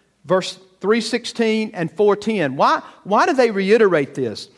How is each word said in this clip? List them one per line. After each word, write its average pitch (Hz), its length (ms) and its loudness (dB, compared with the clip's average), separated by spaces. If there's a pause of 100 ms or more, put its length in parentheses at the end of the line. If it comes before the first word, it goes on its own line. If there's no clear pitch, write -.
(260)
Verse 180 340 -2 (220)
three 220 200 0
sixteen 220 760 -4
and 170 160 -6
four 208 260 2
ten. 190 400 -2
Why, 220 260 0 (220)
why 233 220 2
do 359 80 2
they 254 160 2
reiterate 196 640 2
this? 113 440 -8